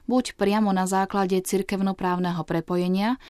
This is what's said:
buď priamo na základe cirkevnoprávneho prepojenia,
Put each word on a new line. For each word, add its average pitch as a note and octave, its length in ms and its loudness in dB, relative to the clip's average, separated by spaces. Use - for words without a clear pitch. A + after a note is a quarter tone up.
buď B3 240 0
priamo G3+ 400 2
na F#3 160 0
základe F#3+ 480 0
cirkevnoprávneho F#3 1040 -2
prepojenia, F3+ 880 0